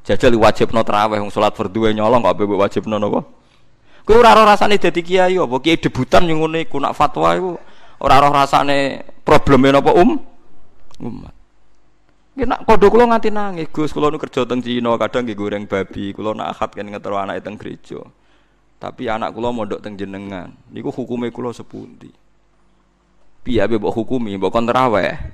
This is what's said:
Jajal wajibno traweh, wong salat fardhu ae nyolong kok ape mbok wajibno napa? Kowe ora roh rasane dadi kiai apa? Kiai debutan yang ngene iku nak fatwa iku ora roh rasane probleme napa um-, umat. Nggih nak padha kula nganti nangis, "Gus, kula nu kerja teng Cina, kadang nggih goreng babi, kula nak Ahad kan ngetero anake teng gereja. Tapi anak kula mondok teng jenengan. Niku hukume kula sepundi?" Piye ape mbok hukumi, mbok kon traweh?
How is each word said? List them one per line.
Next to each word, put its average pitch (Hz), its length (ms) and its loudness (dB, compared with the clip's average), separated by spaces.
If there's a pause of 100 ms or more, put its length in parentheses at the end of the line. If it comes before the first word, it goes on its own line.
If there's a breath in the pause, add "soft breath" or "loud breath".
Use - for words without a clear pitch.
Jajal 120 320 2
wajibno 113 480 4
traweh, 107 400 0
wong 101 80 -6
salat 104 260 0
fardhu 104 320 -4
ae 107 60 2
nyolong 107 320 2
kok 90 100 2
ape 90 140 -2
mbok 98 180 0
wajibno 107 300 -4
napa? 104 240 -2 (800 soft breath)
Kowe 214 140 4
ora 233 160 8
roh 214 160 8
rasane 202 320 4
dadi 170 240 0
kiai 185 320 2
apa? 131 240 -2
Kiai 160 160 2
debutan 156 480 2
yang 160 160 0
ngene 160 260 -2
iku 143 140 -2
nak - 160 -2
fatwa 156 400 0
iku 180 240 -6 (400 soft breath)
ora 135 160 4
roh 143 160 6
rasane 139 720 0 (180)
probleme 139 480 4
napa 139 220 4
um-, 208 260 4 (840)
umat. 107 300 -12 (1000)
Nggih 247 160 -4
nak - 160 -4
padha 220 240 6
kula 233 240 4
nganti 226 160 0
nangis, 202 400 -4
"Gus, 151 240 -4
kula 147 160 -2
nu 151 80 -4
kerja 127 320 -6
teng 123 160 -4
Cina, 120 320 -2
kadang 117 320 -4
nggih 104 80 -8
goreng 101 320 -8
babi, 101 480 -6
kula 104 160 -6
nak 107 240 -8
Ahad 110 160 -6
kan 104 160 -14
ngetero 101 320 -8
anake 95 240 -8
teng 101 160 -14
gereja. - 400 -16 (800)
Tapi 101 240 -12
anak 110 320 -6
kula 120 160 -6
mondok 104 320 -8
teng 104 160 -12
jenengan. 98 480 -12 (240)
Niku 120 180 -10
hukume 120 380 -8
kula 120 240 -10
sepundi?" 110 560 -20 (1400)
Piye 120 160 0
ape 110 160 0
mbok 101 180 -4
hukumi, 110 460 -4
mbok 95 80 -2
kon 117 160 -2
traweh? 113 520 0 (180)